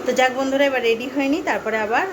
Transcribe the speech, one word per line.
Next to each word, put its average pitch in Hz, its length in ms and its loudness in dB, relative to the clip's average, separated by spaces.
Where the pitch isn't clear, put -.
তো 247 80 0
যাক 254 260 2
বন্ধুরা, 269 260 2
এবার 262 180 0
রেডি 226 320 2
হয়ে 277 140 0
নিই, 311 220 0
তারপরে 220 360 -2
আবার 277 260 0